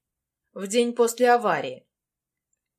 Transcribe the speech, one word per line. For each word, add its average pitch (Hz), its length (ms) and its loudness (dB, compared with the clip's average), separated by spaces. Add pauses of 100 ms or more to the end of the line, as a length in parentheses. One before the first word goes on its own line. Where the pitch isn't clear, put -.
(520)
В 196 140 -12
день 240 280 0
после 240 360 2
аварии. 160 560 0 (920)